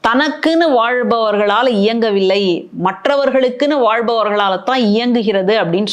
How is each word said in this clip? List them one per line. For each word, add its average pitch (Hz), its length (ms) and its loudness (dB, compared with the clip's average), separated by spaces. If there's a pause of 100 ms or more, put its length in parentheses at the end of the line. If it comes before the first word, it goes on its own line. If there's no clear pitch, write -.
தனக்குன்னு 302 600 0
வாழ்பவர்களால 226 1000 0
இயங்கவில்லை, 202 960 0 (160)
மற்றவர்களுக்குன்னு 262 960 0
வாழ்பவர்களால 208 840 0
தான் 254 160 -2
இயங்குகிறது 214 800 2
அப்படின்னு 185 340 0